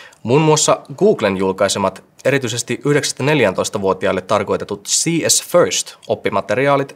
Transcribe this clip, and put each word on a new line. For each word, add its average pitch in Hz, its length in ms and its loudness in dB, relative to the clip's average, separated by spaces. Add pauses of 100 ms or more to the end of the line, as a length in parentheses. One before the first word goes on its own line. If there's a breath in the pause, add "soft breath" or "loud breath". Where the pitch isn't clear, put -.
(240 loud breath)
Muun 127 180 4
muassa 151 400 2 (160)
Googlen 131 400 2
julkaisemat, 95 680 -2 (220)
erityisesti 123 600 -2
yhdeksästä 143 380 0
neljääntoista 107 580 0
vuotiaille 95 400 0
tarkoitetut 101 680 -2
C - 220 -2 (180)
S - 160 0
First-oppimateriaalit 123 1500 -2